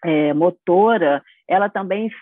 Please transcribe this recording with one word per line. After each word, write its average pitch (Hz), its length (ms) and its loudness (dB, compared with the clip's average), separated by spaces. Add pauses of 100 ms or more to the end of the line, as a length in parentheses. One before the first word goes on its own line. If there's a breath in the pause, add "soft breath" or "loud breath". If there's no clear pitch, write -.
é, 151 300 0
motora, 175 880 0 (240 soft breath)
ela 202 220 0
também 202 400 -6 (120)